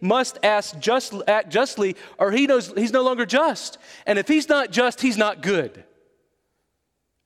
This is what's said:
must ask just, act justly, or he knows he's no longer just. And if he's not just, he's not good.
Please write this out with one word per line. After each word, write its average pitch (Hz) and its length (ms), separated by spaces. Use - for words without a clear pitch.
must 233 420
ask 208 360
just, 233 340
act 208 180
justly, 196 480
or 196 140
he 262 160
knows 254 280
he's 214 160
no 254 120
longer 247 220
just. 277 520
And 202 140
if 190 80
he's 302 220
not 277 220
just, 240 280
he's 247 180
not 208 240
good. 151 440